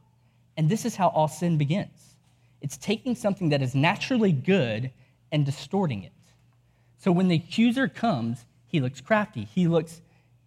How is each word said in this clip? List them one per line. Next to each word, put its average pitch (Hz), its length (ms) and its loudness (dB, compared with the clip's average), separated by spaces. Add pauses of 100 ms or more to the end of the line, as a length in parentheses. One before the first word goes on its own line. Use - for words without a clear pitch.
(560)
And 156 140 2
this 220 160 -2
is 220 100 -4
how 180 140 2
all 156 180 0
sin 170 300 -2
begins. - 580 -4 (460)
It's - 160 -10
taking 226 380 -4
something 190 340 -2
that 143 120 2
is 127 120 -2
naturally 190 580 2
good 127 600 0 (400)
and 151 140 2
distorting 139 580 -4
it. - 100 -20 (840)
So 190 120 0
when 185 160 4
the 175 80 4
accuser 233 520 2
comes, 123 580 -4 (220)
he 165 120 0
looks 127 220 -4
crafty. 208 420 -2
He 180 240 0
looks 160 340 -2 (460)